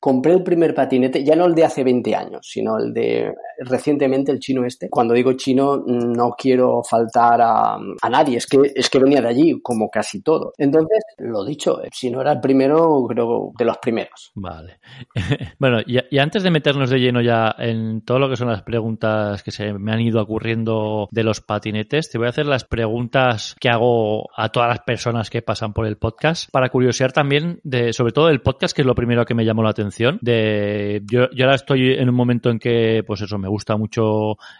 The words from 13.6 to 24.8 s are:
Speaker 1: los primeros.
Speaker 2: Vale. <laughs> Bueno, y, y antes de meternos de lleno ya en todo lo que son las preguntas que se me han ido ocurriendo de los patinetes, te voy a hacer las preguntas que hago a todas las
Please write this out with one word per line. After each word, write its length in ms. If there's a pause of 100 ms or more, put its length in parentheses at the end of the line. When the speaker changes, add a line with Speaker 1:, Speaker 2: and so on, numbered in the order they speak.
Speaker 1:
los 120
primeros. 580
Speaker 2:
Vale. 440 (360)
<laughs> 440
Bueno, 260
y, 120 (140)
y 80
antes 240
de 80
meternos 380
de 100
lleno 220
ya 360
en 440
todo 180
lo 100
que 60
son 140
las 120
preguntas 800
que 100
se 220
me 180
han 100
ido 200
ocurriendo 880
de 120
los 180
patinetes, 680
te 60
voy 100
a 20
hacer 160
las 180
preguntas 960
que 100
hago 680
a 140
todas 200
las 120